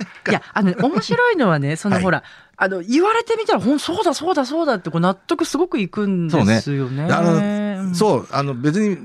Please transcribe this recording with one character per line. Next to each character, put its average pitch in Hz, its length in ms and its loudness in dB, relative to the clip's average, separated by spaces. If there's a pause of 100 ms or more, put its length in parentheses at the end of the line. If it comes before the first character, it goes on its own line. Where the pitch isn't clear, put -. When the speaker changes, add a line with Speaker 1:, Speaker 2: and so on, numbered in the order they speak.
(300)
Speaker 1:
や、 190 120 0 (100)
あ 214 100 -2
の 190 80 4
ね、 175 100 -2
面 294 220 0
白 494 300 2
い 415 40 -2
の 254 120 2
は 160 100 2
ね、 143 160 -2
そ 165 140 -6
の、 196 80 2
Speaker 2:
は 185 40 0
い。 185 40 0
Speaker 1:
ほ 185 80 2
ら、 147 100 0 (340)
あ 190 120 0
の、 190 140 -6
言 240 200 2
わ 415 100 2
れ 466 120 0
て 466 120 -2
み 440 100 -4
た 427 80 2
ら、 233 60 0
ほ 240 140 2
ん、 294 60 0
そ 349 200 -4
う 440 40 0
だ、 320 100 2
そ 320 160 -4
う 370 40 0
だ、 277 120 0
そ 311 160 -2
う 330 40 -2
だ 269 80 2
っ 202 40 -2
て、 175 120 -10
こ 165 80 -2
う、 - 20 2
納 185 140 2
得 - 300 -4
す - 140 -2
ご 359 80 0
く 339 140 -2
い 185 80 -2
く 208 180 -4
ん 180 220 0
で - 20 -4
す 170 80 2
よ 117 60 4
ね。 110 160 4
Speaker 2:
そ 147 120 -4
う 135 200 -2
ね。 147 180 -4
あ - 100 2
の、 - 140 4
Speaker 1:
う 202 560 -2
ん。 180 60 -4
Speaker 2:
そ 175 220 4
う、 - 120 -8
あ 139 140 0
の、 139 100 -4
別 147 260 0
に 208 240 0